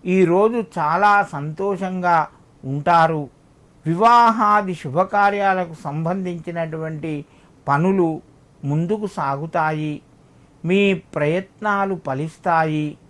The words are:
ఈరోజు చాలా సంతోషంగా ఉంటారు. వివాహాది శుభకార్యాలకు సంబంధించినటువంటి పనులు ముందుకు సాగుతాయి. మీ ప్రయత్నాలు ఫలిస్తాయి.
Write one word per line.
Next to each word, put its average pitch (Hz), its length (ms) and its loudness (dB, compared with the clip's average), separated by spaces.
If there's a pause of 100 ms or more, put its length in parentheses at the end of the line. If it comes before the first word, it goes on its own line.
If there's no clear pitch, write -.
ఈరోజు 190 540 2 (200)
చాలా 196 440 4
సంతోషంగా 180 1040 -2 (380)
ఉంటారు. 151 640 0 (560)
వివాహాది 208 880 4
శుభకార్యాలకు 190 1000 0
సంబంధించినటువంటి 160 1500 -6 (420)
పనులు 165 540 2 (440)
ముందుకు 170 420 -2
సాగుతాయి. 156 960 -4 (640)
మీ 196 280 4 (220)
ప్రయత్నాలు 190 800 -2 (100)
ఫలిస్తాయి. 151 920 -2 (120)